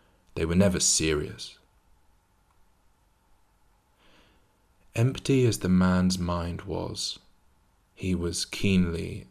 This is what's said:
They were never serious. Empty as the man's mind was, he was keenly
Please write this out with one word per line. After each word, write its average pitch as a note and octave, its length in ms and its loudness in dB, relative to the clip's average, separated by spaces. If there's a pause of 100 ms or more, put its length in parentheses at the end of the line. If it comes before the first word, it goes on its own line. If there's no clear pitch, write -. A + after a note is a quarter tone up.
(360)
They E2 100 -2
were E2+ 100 0
never F#2 240 4
serious. - 800 -2 (3500)
Empty B2+ 500 2
as G#2+ 120 2
the F2+ 100 -4
man's F#2 500 4
mind F2 440 -4
was, F2 580 -8 (760)
he F#2 220 -2
was E2+ 300 -4
keenly F2 840 0